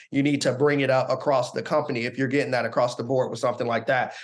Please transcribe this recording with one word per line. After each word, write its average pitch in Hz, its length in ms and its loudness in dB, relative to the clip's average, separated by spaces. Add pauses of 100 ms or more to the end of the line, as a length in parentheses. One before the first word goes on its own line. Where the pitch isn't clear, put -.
(100)
you 135 120 2
need 143 200 2
to 143 120 2
bring 143 260 2
it 131 80 2
up 131 220 2
across 131 420 0
the - 100 -4
company 123 440 -2
if 123 100 -6
you're 135 120 0
getting 131 240 0
that 120 120 0
across 123 320 0
the 117 80 -4
board 127 260 0
with 113 80 -8
something 123 280 -2
like 113 220 -2
that. 127 360 0